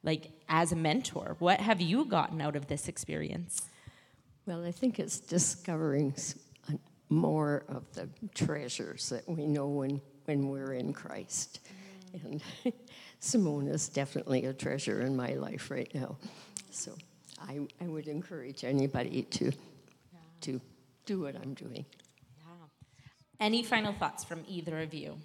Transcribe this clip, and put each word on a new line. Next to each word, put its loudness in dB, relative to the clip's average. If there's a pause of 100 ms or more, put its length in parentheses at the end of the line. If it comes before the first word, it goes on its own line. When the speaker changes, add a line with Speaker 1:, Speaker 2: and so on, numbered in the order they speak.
Speaker 1:
like, 2 (180)
as 6
a 2
mentor? 2
What 8
have 4
you 4
gotten 2
out 0
of -2
this -4
experience? -4 (840)
Speaker 2:
Well, -4
I -2
think 2
it's -2
discovering 2
s-, -6 (340)
uh, 2 (360)
more 4
of -8
the -6 (280)
treasures -2
that -4
we 0
know 2
when, 0 (240)
when 2
we're -4
in -2
Christ. -6 (540)
Mm. -6 (240)
And 2 (260)
<laughs> -20
Simone 4
is 0
definitely 2
a 0
treasure 0
in 2
my 0
life -4
right -4
now. -4 (520)
So -8 (460)
I, -8 (220)
I -4
would -6
encourage -8
anybody 2
to, 0
Speaker 1:
Yeah. 4 (880)
Speaker 2:
to -6 (440)
do -2
what -4
I'm -6
doing. -8 (520)
Speaker 1:
Yeah. -20 (840)
Any 6
final 2
thoughts -2
from -6
either -4
of -4
you? -8